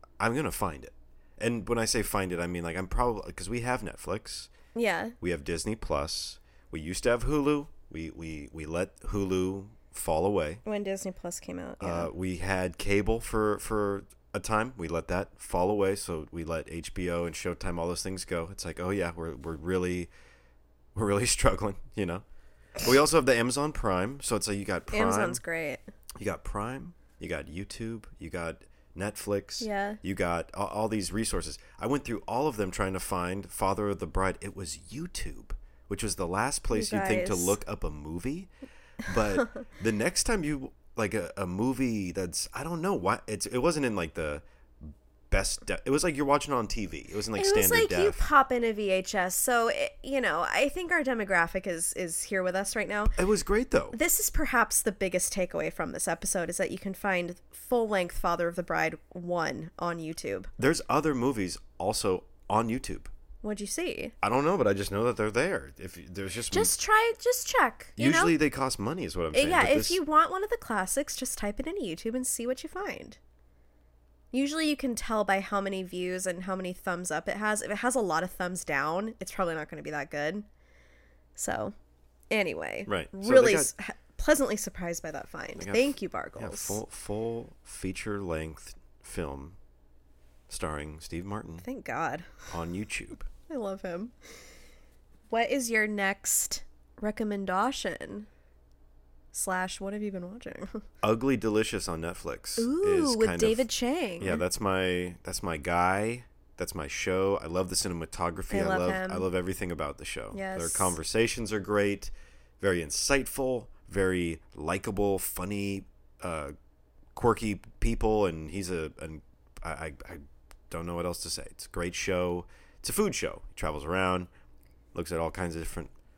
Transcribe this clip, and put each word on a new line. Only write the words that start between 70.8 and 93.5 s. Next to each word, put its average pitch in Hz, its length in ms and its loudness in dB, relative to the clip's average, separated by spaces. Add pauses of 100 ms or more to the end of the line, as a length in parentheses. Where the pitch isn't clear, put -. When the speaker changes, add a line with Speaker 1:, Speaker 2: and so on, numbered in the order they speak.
Speaker 2:
just - 240 -4
type 208 200 -2
it - 80 -4
into 370 140 -4
YouTube 214 340 -4
and 254 100 -2
see - 220 -2
what 262 160 -2
you 311 60 -8
find. - 480 -8 (1120)
Usually 285 360 2
you 294 100 4
can 247 180 -2
tell 220 300 0
by 196 160 4
how 196 200 0
many 196 220 -2
views 180 420 -4
and 180 180 -4
how 190 120 -2
many 185 180 -4
thumbs 180 380 -4
up 156 180 -4
it - 80 -2
has. 214 240 0
If - 80 -4
it 202 100 -2
has 247 160 2
a 262 40 4
lot 175 240 2
of 185 80 -4
thumbs 180 320 -4
down, 165 560 0
it's 185 120 -10
probably 175 240 0
not 156 140 -6
gonna 151 140 -10
be 156 80 -8
that 147 180 -4
good. 156 340 -2 (920)
So, - 380 -4 (580)
anyway, 139 560 -2
Speaker 1:
Right. 101 240 -2
So 196 80 -12
they 208 100 -2
Speaker 2:
really 240 240 10
Speaker 1:
got 165 60 6
Speaker 2:
s-, - 200 0
ha-, - 140 -8 (240)
pleasantly 277 400 4
surprised 175 460 -6
by 160 80 -10
that - 160 -10
find. - 320 -10
Speaker 1:
they - 60 -10
got - 100 -2
Speaker 2:
Thank 269 260 2
you, 190 100 -4
Speaker 1:
f-, - 280 -6
yeah, 113 80 -8
Speaker 2:
Bargles. - 180 -8
Speaker 1:
full, 107 240 -4
full 113 640 -6 (100)
feature 101 580 -6
length 80 520 -6 (300)
film 71 500 -8 (920)
starring 76 540 -6
Steve 85 240 -8
Martin 101 340 -8
Speaker 2:
Thank 247 260 -10
God. 147 380 -4 (300)
Speaker 1:
on 85 200 -4
YouTube. - 460 -8 (160)
Speaker 2:
<laughs> - 160 -18